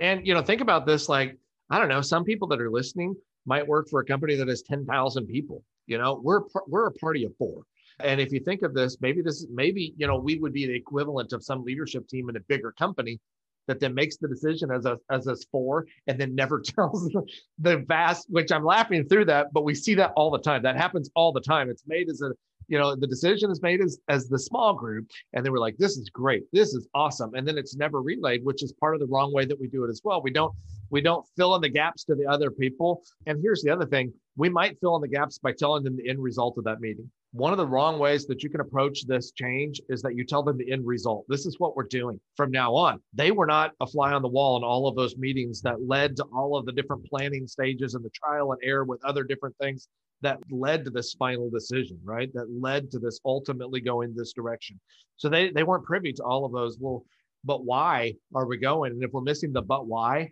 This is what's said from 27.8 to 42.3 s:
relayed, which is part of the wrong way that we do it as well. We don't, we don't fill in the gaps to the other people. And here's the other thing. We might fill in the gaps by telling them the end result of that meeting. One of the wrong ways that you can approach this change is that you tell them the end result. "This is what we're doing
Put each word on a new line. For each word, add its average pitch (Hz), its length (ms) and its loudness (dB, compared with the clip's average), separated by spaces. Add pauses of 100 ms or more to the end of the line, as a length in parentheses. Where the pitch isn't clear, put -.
relayed, 131 420 -2
which 135 200 -2
is 131 100 -8
part 156 220 0
of 147 60 0
the 139 40 -2
wrong 135 260 2
way 135 140 2
that 135 140 -2
we 131 80 -6
do 131 180 -4
it 117 40 -2
as 110 140 -8
well. 190 160 2
We 135 120 -2
don't, 156 200 2 (380)
we 143 100 0
don't 165 240 2 (140)
fill 180 160 6
in 175 80 4
the 151 80 2
gaps 151 360 -2
to 151 100 2
the 143 100 0
other 143 240 2
people. 143 540 0 (240)
And 151 120 0
here's 190 220 2
the 147 80 2
other 170 160 2
thing. 131 260 0 (240)
We 156 140 4
might 175 320 2
fill 175 140 4
in 151 80 0
the 139 40 -4
gaps 143 300 -2
by 131 140 0
telling 147 320 2
them 131 120 -2
the 123 140 -6
end 135 140 -2
result 120 340 -2
of 110 60 -6
that 110 180 -4
meeting. 110 260 -8 (260)
One 135 180 0
of 196 60 2
the 165 100 2
wrong 147 320 2
ways 143 280 2
that 127 140 -4
you 147 80 -6
can 151 120 -4
approach 139 440 0
this 123 260 0
change 135 560 -4
is 123 140 -4
that 123 140 -4
you 123 100 -4
tell 147 160 0
them 143 160 0
the 123 140 -6
end 131 160 -4
result. 117 420 -2
"This 139 160 -2
is 165 140 -6
what 165 160 0
we're 135 80 0
doing 120 360 -4 (160)